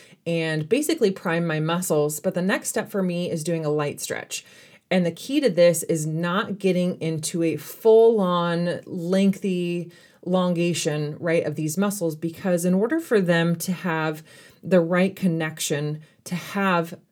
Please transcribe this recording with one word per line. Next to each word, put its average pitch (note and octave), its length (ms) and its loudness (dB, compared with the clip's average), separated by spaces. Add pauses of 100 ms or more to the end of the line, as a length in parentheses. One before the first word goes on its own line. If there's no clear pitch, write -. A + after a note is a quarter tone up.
(260)
and D#3+ 400 -2
basically C#4+ 440 2
prime E3+ 360 -2
my D#3 140 0
muscles. D#3 600 0
But F#3 120 -2
the F3+ 100 -2
next G#3+ 280 -2
step G#3+ 200 -4
for G3 120 -2
me F3 280 -2
is D#3 140 -4
doing E3 200 -2
a D3+ 60 0
light D3 300 -2
stretch. - 460 -8 (440)
And F#3 140 4
the E3+ 80 -2
key C#4 280 -4
to C4 100 4
this E3+ 320 4
is D#3 240 -2
not F3 520 -2
getting F3+ 440 0
into D#3+ 400 -4
a D#3+ 140 0
full-on F3+ 1300 4
lengthy F3+ 1040 0 (340)
elongation, E3+ 960 0
right, E3+ 240 0
of D3+ 100 -4
these D3+ 220 -4
muscles, F#3+ 400 -2
because E3+ 480 -2
in F3+ 80 2
order A#3 260 2
for B3 220 2
them E3+ 360 2
to F#3 160 -4
have D#3+ 500 -4 (400)
the F3+ 180 4
right F3+ 340 2
connection, D#3 840 -2 (240)
to - 100 -8
have F3 640 -2 (140)